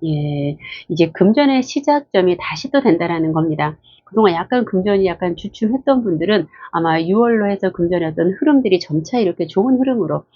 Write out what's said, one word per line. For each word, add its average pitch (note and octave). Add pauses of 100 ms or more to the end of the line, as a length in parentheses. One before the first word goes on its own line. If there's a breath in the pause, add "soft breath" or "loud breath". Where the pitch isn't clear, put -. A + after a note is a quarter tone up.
예, D3 (320 loud breath)
이제 E3
금전의 C4
시작점이 C4+
다시 -
또 F#3
된다라는 E3
겁니다. D3+ (280 soft breath)
그동안 G#3
약간 F3+
금전이 G3
약간 F3
주춤했던 B3+
분들은 F3 (240 loud breath)
아마 D#3+
유월로 G#3+
해서 G3
금전의 E3+
어떤 E3
흐름들이 B3+
점차 D#3+
이렇게 F3
좋은 B3
흐름으로, G#3 (120 soft breath)